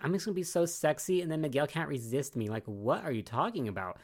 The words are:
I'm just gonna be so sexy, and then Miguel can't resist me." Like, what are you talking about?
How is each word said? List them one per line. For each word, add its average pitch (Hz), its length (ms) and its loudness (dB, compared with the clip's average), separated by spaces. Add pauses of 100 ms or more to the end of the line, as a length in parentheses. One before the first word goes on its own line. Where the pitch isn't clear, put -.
I'm 165 120 0
just 190 140 0
gonna 202 80 0
be 185 80 0
so 170 240 2
sexy, 170 560 2
and 160 80 -2
then 156 100 0
Miguel 147 260 2
can't 160 220 -2
resist 131 480 -2
me." 110 120 0
Like, 107 160 -4
what 104 400 0
are 151 80 -2
you 110 100 0
talking 139 460 0
about? 92 360 -4